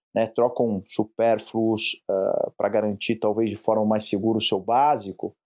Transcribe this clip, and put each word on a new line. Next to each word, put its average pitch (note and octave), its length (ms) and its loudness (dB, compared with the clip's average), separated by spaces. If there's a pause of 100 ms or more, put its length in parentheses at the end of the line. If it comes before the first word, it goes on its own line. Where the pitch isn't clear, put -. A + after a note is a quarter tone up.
(160)
né? A2 120 2
Trocam A#2 580 0
supérfluos, A2+ 1200 0
ah, G2 480 0
pra G2+ 120 0
garantir, G#2+ 480 -2
talvez G#2+ 320 0
de G2+ 80 -6
forma A2 280 0
mais G#2+ 200 0
segura, A2 320 0
o G#2 40 0
seu G2+ 180 2
básico, A2+ 760 0 (100)